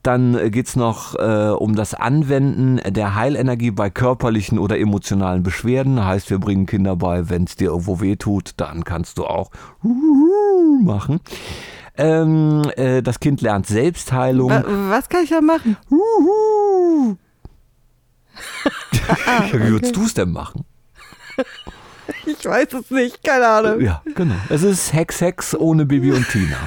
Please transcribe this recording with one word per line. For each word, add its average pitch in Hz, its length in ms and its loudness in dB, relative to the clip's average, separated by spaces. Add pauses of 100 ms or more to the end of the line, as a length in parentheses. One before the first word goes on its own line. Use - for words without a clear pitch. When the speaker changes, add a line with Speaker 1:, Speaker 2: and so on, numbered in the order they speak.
Speaker 1:
Dann, 127 320 2
äh, 107 140 0
geht's 120 260 -4
noch, 117 400 -2
äh, 107 360 0
um 107 240 0
das 107 180 -2
Anwenden 135 880 0 (100)
der 98 240 -2
Heilenergie 123 560 0
bei 101 200 -2
körperlichen 120 680 0
oder 98 220 0
emotionalen 95 640 0
Beschwerden. 127 600 0
Heißt, 95 280 -2
wir 95 80 0
bringen 95 260 0
Kinder 95 300 0
bei, 87 340 -2
wenn's 87 260 -4
dir 92 140 -2
irgendwo 87 320 -4
weh 98 140 0
tut, 101 420 -4
dann 80 260 -6
kannst 85 360 -8
du 80 60 -4
auch - 260 -6 (320)
machen. 285 1400 2 (800)
Ähm, 156 640 2 (140)
äh, 127 260 2
das 123 160 -2
Kind 143 220 0
lernt 104 260 0
Selbstheilung. 127 840 0
Speaker 2:
Wa-, - 140 4 (260)
was 233 200 0
kann 349 140 2
ich 285 60 -2
da 320 120 2
machen? 302 360 2 (140)
Speaker 1:
Huhu. 381 1300 2
<laughs> - 40 -20 (2000)
Speaker 2:
Ah, 240 240 2
Speaker 1:
Ja, - 20 -6
wie 110 180 2
würdest 240 220 0
Speaker 2:
okay. 202 100 0
Speaker 1:
du's 226 100 0
denn 92 180 0
machen? - 320 -8 (760)
Speaker 2:
<laughs> 254 80 -2 (800)
Ich 302 200 -8
weiß 240 280 0
es 254 180 -10
nicht, 247 320 -2
keine 262 240 2
Ahnung. 214 340 2
Speaker 1:
Ja, 92 200 0 (140)
genau. 156 200 0 (140)
Es 147 140 0
ist 190 300 0
Hex, 165 280 -2
Hex - 360 -2
ohne 160 280 4
Bibi 139 260 2
und 127 180 2
Tina. 78 380 0